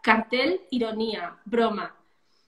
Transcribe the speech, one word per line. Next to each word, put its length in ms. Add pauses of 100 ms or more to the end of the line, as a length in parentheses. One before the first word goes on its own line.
"Cartel, 600 (100)
ironía, 720
broma". 500 (540)